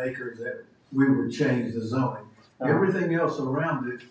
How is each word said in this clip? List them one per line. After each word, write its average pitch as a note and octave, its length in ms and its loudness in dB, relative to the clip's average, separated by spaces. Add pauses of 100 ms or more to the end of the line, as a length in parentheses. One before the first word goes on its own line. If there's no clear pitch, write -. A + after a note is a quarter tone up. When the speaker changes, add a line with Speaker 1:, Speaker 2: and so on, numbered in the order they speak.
Speaker 1:
acres A#2 320 -8
that B2 260 -8 (280)
we C3+ 180 4
would A#2 220 2
change B2 420 0
the A2+ 100 -4
zoning. B2+ 400 -2 (360)
Speaker 2:
Uh-huh. C3+ 100 0
Speaker 1:
Everything F3 440 2
else D#3+ 260 0
around C3 520 -2
it, - 80 -10 (100)